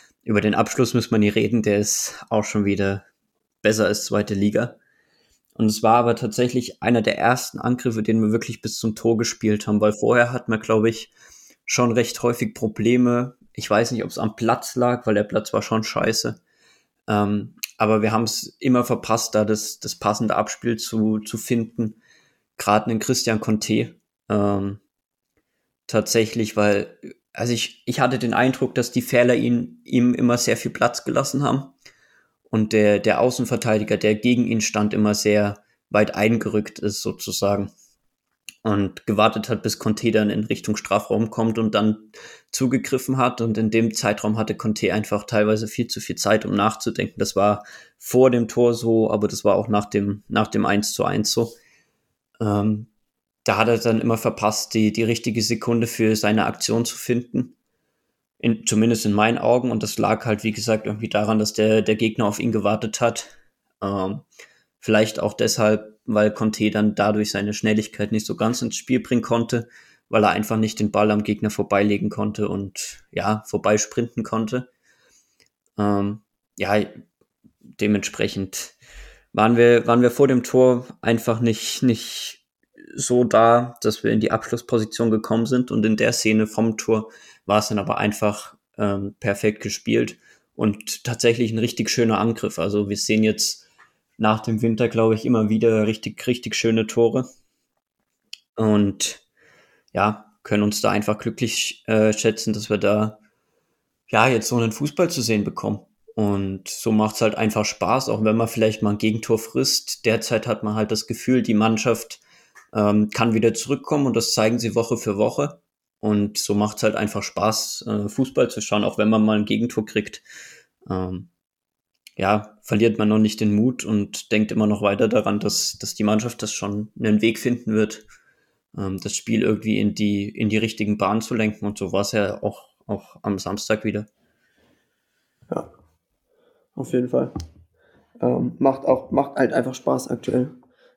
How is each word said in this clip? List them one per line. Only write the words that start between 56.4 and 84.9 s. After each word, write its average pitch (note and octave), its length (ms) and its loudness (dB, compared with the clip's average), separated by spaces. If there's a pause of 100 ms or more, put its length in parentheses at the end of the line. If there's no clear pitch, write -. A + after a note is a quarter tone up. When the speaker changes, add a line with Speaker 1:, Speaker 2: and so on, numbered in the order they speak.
Speaker 1:
Aktion A#2 380 -2
zu - 120 -8
finden. B2 580 -4 (840)
In, A2+ 260 -2
zumindest A2 400 2
in G#2 80 2
meinen A2 240 2
Augen. B2 340 2
Und A2 100 -2
das G#2+ 160 -6
lag A2 280 0
halt, G#2+ 180 -2
wie A2 80 0
gesagt, G#2+ 340 -2
irgendwie G#2+ 220 -6
daran, G#2+ 300 0
dass G#2+ 160 -2
der, G#2+ 280 4
der G#2+ 140 2
Gegner A2 300 0
auf G#2 120 -2
ihn A#2+ 140 -2
gewartet G#2+ 480 -2
hat. A#2 260 -2 (560)
Ähm, G2 380 -4 (580)
vielleicht G#2+ 400 2
auch G#2 160 -2
deshalb, A2 720 0
weil G#2+ 280 2
Conte G#2+ 380 -2
dann G#2+ 240 0
dadurch G#2+ 380 0
seine G#2 200 -4
Schnelligkeit G#2+ 600 -2
nicht A2 140 -2
so F2 100 -8
ganz A#2 260 -2
ins A2+ 140 -6
Spiel B2+ 240 -2
bringen A#2 220 0
konnte, A#2 460 -2 (400)
weil A2 140 2
er G2+ 80 6
einfach G#2+ 260 -2
nicht A2 220 -2
den G#2 140 -2
Ball G#2+ 180 2
am G#2 140 0
Gegner G#2+ 260 -2
vorbeilegen G#2 600 0
konnte G#2 380 -4
und, G2 640 -10
ja, G#2+ 360 -2
vorbeisprinten G#2+ 760 -2
konnte. A2+ 480 -6 (1080)
Ähm, G#2 440 0 (360)
ja, G2+ 240 0 (800)
dementsprechend - 1120 -4 (580)
waren A2+ 240 4
wir, A#2+ 320 6
waren A#2+ 120 4
wir A#2+ 120 4
vor C#3 160 4
dem B2+ 160 2
Tor B2+ 420 4 (140)
einfach A#2 400 0
nicht, A#2 420 -2
nicht - 640 -2 (480)
so B2 300 2
da, A#2 580 4
dass A2 200 -2
wir A2+ 100 2
in A2 80 2
die A2 100 0
Abschlussposition A2+ 800 -2